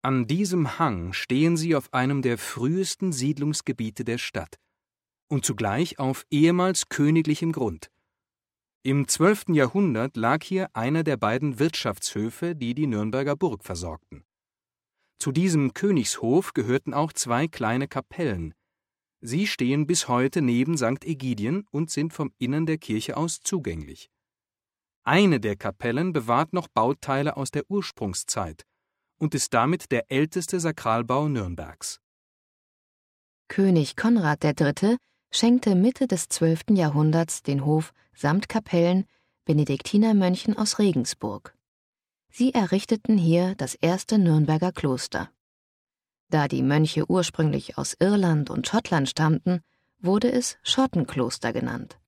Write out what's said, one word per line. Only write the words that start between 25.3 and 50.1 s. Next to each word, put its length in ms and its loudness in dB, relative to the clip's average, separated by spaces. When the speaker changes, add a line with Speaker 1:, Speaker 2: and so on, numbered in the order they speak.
Speaker 1:
der 160 -2
Kapellen 580 -4
bewahrt 380 0
noch 160 -4
Bauteile 680 -2
aus 140 -6
der 180 -6
Ursprungszeit 960 -6
und 160 -2
ist 180 -4
damit 380 0
der 200 -2
älteste 480 -2
Sakralbau 680 0
Nürnbergs. 720 -6
Speaker 2:
König 500 2
Konrad 440 2
der 140 2
Dritte 420 2
schenkte 460 4
Mitte 320 2
des 220 -2
zwölften 460 2
Jahrhunderts 680 2
den 220 -2
Hof 280 0
samt 340 0
Kapellen 560 2
Benediktinermönchen 1120 2
aus 220 -2
Regensburg. 760 -2
Sie 240 0
errichteten 600 2
hier 380 4
das 220 -6
erste 420 0
Nürnberger 540 4
Kloster. 580 -4
Da 160 2
die 160 0
Mönche 440 2
ursprünglich 720 0
aus 220 -6
Irland 500 2
und 180 -4
Schottland 400 0
stammten, 540 0
wurde 320 2